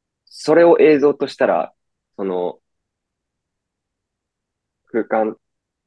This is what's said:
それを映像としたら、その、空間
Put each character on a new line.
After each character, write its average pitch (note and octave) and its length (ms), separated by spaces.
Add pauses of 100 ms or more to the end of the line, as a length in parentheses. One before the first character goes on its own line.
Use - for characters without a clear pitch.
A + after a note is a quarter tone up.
(240)
そ - 300
れ E3+ 100
を E3+ 160
映 D3 200
像 C#3+ 120
と C3+ 160
し - 80
た C3 100
ら、 F2 280 (420)
そ G2+ 80
の、 F2+ 360 (2250)
空 A2 180
間 - 320 (500)